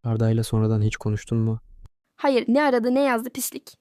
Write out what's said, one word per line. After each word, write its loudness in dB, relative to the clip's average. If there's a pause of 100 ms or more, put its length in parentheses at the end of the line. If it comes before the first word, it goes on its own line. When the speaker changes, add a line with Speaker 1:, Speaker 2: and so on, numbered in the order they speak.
Speaker 1:
Arda'yla 0
sonradan 0
hiç 0
konuştun -4
mu? -2 (560)
Speaker 2:
Hayır, 2
ne 4
aradı 0
ne 2
yazdı 0
pislik. -12